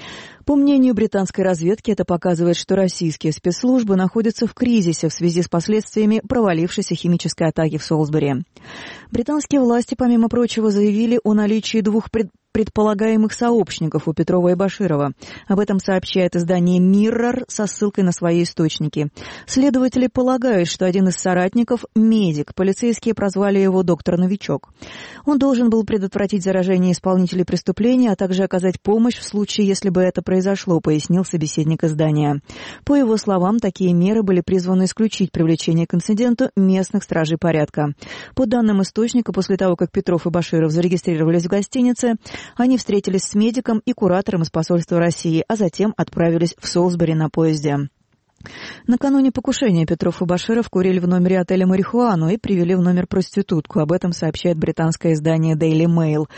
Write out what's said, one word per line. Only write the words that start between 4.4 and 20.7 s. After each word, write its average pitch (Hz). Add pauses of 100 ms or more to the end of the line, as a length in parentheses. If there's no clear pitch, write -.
в -
кризисе 180
в -
связи 175
с 160
последствиями 214
провалившейся 180
химической 170
атаки 156
в 147
Солсбери. 147 (680)
Британские 285
власти, 240
помимо 240
прочего, 226
заявили 208
о 214
наличии 214
двух 214
пред-, 214 (220)
предполагаемых 214
сообщников 175
у 156
Петрова -
и 180
Баширова. 170 (360)
Об 196
этом 202
сообщает 185
издание 180
"Миррор" 226
со 214
ссылкой 202
на 175
свои 170
источники. 151 (360)
Следователи 254
полагают, 247
что 185